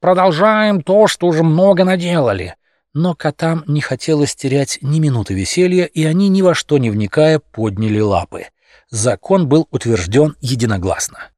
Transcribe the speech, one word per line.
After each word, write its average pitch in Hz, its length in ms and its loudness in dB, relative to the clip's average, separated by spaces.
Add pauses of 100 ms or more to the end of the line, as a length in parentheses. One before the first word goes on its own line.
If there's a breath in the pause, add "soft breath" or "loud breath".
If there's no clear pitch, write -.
Продолжаем 190 800 2
то, 202 240 2
что - 200 -2
уже 165 160 2
много 175 420 4
наделали. 165 720 -2 (380)
Но 165 200 0
котам 160 520 -4
не 147 140 -2
хотелось 143 540 -2
терять 139 460 -4
ни 147 200 -2
минуты 123 340 -2
веселья, 180 500 0
и 160 200 -4
они, 175 240 0
ни 190 140 2
во 180 120 4
что - 240 -2
не 123 120 0
вникая, 127 480 0
подняли 107 640 -4
лапы. 92 460 -2 (440 soft breath)
Закон 123 580 -2
был 151 220 2
утверждён 117 680 0
единогласно. 110 800 -4 (200)